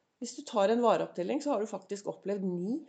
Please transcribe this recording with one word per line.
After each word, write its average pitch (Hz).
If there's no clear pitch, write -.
hvis 240
du 294
tar 196
en 240
vareopptelling, 196
så 285
har 214
du 220
faktisk 196
opplevd 196
ni 185